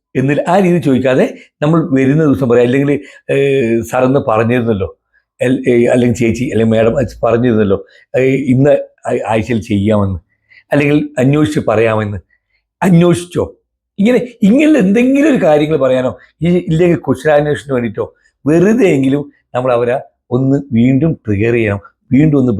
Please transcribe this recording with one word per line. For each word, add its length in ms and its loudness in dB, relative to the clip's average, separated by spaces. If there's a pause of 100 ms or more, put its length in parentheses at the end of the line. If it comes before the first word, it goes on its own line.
(200)
എന്ന് 140 0 (200)
ആ 100 2
രീതി 220 2
ചോദിക്കാതെ 400 0 (380)
നമ്മൾ 160 2 (180)
വരുന്ന 320 2
ദിവസം 220 0
പറയാം. 180 4
അല്ലെങ്കിൽ, 200 0 (440)
ഏഹ്, 440 0 (120)
"സാർ 180 -2
ഇന്ന് 220 2
പറഞ്ഞിരുന്നല്ലോ," 600 -2 (560)
എൽ-, 240 0
ഏ, 40 4 (200)
അല്ലെങ്കിൽ 280 0
"ചേച്ചി 300 -2
അല്ലെങ്കിൽ 240 0
മാഡം 260 0
അത് 120 -6 (120)
പറഞ്ഞിരുന്നല്ലോ, 520 0 (420)
ഏഹ്, 200 0 (140)
ഇന്ന് 200 2 (360)
ആ-, 120 -4 (100)
ആഴ്ചയിൽ 380 -2
ചെയ്യാമെന്ന്, 500 0 (520)
അല്ലെങ്കിൽ 280 0 (220)
അന്വേഷിച്ച് 480 0
പറയാമെന്ന്," 500 -2 (680)
അന്വേഷിച്ചോ? 580 2 (560)
ഇങ്ങനെ, 180 2 (300)
ഇങ്ങനെ 340 4
എന്തെങ്കിലും 500 2
ഒരു 140 0
കാര്യങ്ങൾ 380 2
പറയാനോ 260 0 (340)
ഈ 20 0 (260)
ഇല്ലെങ്കിൽ 340 2
ക്വസ്റ്റ്യൻ 420 0
ആൻസറിന് 280 -6
വേണ്ടിയിട്ടോ 280 -6 (460)
വെറുതെയെങ്കിലും 720 2 (300)
നമ്മൾ 220 -2
അവരെ 200 -2 (380)
ഒന്ന് 220 0 (200)
വീണ്ടും 340 2 (140)
ട്രിഗർ 320 -2
ചെയ്യണം, 240 -2 (320)
വീണ്ടും 280 2
ഒന്ന് 180 0